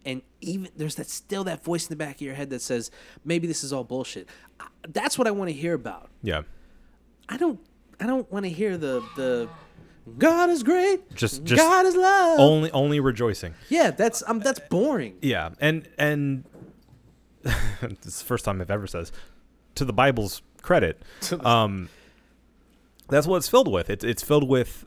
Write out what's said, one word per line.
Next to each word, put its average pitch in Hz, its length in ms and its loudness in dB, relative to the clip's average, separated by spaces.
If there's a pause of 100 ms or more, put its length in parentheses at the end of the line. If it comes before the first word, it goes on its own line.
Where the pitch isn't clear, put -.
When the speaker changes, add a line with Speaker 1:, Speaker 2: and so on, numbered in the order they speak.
Speaker 1:
and 131 160 -8 (200)
even 185 360 -8
there's 151 180 -6
that, - 140 -12
still - 340 -8
that 185 200 -6
voice 170 220 -2
in - 40 -16
the 160 80 -8
back 147 180 -8
of - 60 -14
your 135 120 -10
head 139 180 -10
that 123 100 -8
says, 120 300 -6 (340)
"Maybe 170 220 -2
this 160 160 -4
is 139 100 -6
all 131 100 -4
bullshit." 120 440 -8 (320)
I, - 80 -18 (200)
that's 247 300 -4
what 247 100 2
I 214 40 2
wanna 196 200 -4
hear 160 220 -4
about. 110 360 -8 (120)
Speaker 2:
Yeah. 80 220 -2 (840)
Speaker 1:
I 233 80 -10
don't, 311 220 0 (400)
I 190 80 -6
don't 254 240 -2
wanna 196 180 -4
hear 185 280 -2
the, 131 260 -2 (120)
the 123 340 -2 (680)
"God 339 320 6
is 311 140 0
great, 370 520 2
Speaker 2:
Just, 131 280 -2
just 220 180 4
Speaker 1:
God 370 240 6
is 359 100 2
love." 370 440 4
Speaker 2:
only, 156 320 6
only 147 280 2
rejoicing. 113 540 -2 (160)
Speaker 1:
Yeah, 285 220 4
that's, 220 360 0
um, 226 120 0
that's 262 200 -2 (100)
boring. 170 520 0
Speaker 2:
Yeah, 98 380 -2
and, 156 280 0 (100)
and 143 460 0 (1000)
<laughs> - 0 - (380)
it's - 380 -10
the - 60 -14
first - 200 -4
time 95 160 -4
I've 87 100 -6
ever 101 160 -4
says, 85 240 -8 (640)
to 143 100 -2
the 123 80 -4
Bible's 117 480 2 (200)
credit, 120 400 2 (100)
Speaker 1:
<laughs> - 100 -18
To - 160 -6
the 135 100 -2
Speaker 2:
um, 104 420 2 (1200)
that's 143 180 2
what 185 100 2
it's - 120 -4
filled 247 220 4
with. 90 180 0
It's, 101 140 -4
it's 117 200 -2
filled 143 240 4
with, 127 400 0